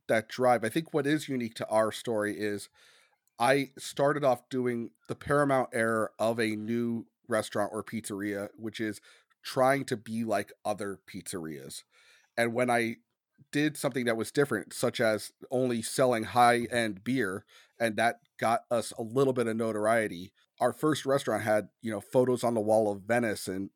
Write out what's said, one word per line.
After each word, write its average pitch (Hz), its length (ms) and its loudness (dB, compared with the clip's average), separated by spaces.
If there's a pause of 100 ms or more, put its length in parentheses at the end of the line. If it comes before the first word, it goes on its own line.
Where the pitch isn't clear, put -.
that 110 220 2
drive. 123 340 4
I 110 60 0
think 160 240 -4
what 143 140 0
is 147 200 0
unique 123 280 -4
to - 140 -8
our 110 220 2
story 104 480 -2
is 104 300 -4 (720)
I 135 380 2
started 147 460 -2
off 127 260 0
doing 123 420 -2 (180)
the 131 60 -6
paramount 139 580 2
error 113 460 0
of 113 200 2
a 110 160 0
new 117 520 -2 (200)
restaurant 110 460 -2
or 107 100 -4
pizzeria, 104 720 -6
which 107 260 -10
is 110 200 -4 (420)
trying 131 420 2
to 117 120 -4
be 110 280 -6
like 104 280 -2 (120)
other 101 420 -6
pizzerias. 80 760 -10 (540)
And 117 160 0
when 123 160 0
I 117 280 0 (540)
did 147 260 0
something 131 280 -2
that 117 120 2
was 110 140 -4
different, 123 420 0
such - 260 -2
as 110 320 0 (200)
only 123 300 0
selling 123 420 2
high-end 117 800 2
beer, 110 420 -2 (340)
and 113 180 0
that 117 240 0 (180)
got 117 220 2 (100)
us 117 260 0
a - 60 -6
little 127 300 2
bit 120 140 0
of 110 100 -2
notoriety. 107 760 0 (280)
Our 123 140 2
first 151 320 -2
restaurant 135 380 0
had, 107 260 2 (120)
you 113 100 -6
know, 101 100 -4
photos 127 420 2
on 120 100 0
the 113 80 2
wall 107 300 4
of 98 120 -6
Venice 113 440 -2
and 95 280 -4